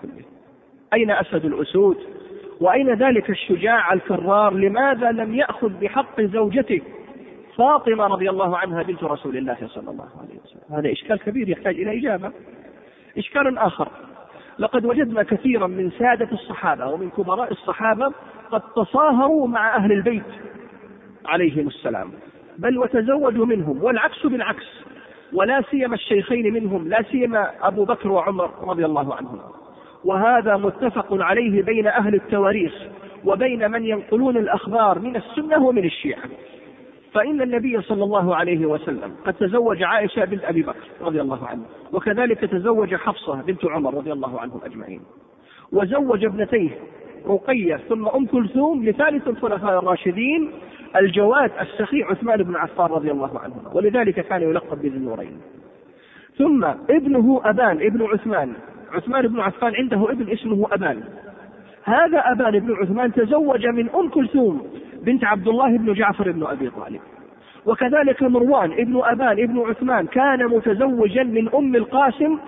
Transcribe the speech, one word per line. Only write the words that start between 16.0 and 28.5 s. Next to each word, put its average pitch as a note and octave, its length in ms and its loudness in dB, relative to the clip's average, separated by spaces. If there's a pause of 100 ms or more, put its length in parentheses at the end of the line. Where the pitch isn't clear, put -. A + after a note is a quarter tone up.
الصحابة D#3+ 560 -4
ومن E3+ 220 -6
كبراء G3 420 -2
الصحابة A3 640 -2 (380)
قد G#3+ 100 0 (140)
تصاهروا C#4 720 4
مع A3+ 280 0
أهل G3 160 4
البيت G3+ 320 0 (1040)
عليهم D3+ 420 0
السلام، G#2 440 -8 (460)
بل B3 200 0
وتزوجوا B3 680 0
منهم، D#3+ 380 0
والعكس - 420 0
بالعكس، A3+ 580 -4 (500)
ولا A3+ 280 2
سيما B3+ 340 -2
الشيخين G#3+ 580 0
منهم، G3 340 -2
لا G#3+ 140 2
سيما A3+ 480 0 (120)
أبو G3+ 240 2
بكر A3 260 -2
وعمر F3+ 400 0 (100)